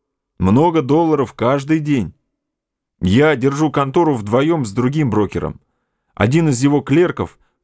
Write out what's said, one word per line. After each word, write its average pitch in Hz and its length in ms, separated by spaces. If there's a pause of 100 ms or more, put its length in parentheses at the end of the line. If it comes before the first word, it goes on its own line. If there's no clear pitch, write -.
(380)
много 147 440
долларов 143 520
каждый 139 460
день. 139 340 (880)
Я 135 340
держу 139 360
контору 147 420
вдвоём 127 520
с 101 60
другим 131 380
брокером. 98 500 (540)
Один 151 360
из 123 140
его 143 160
клерков — 143 580 (260)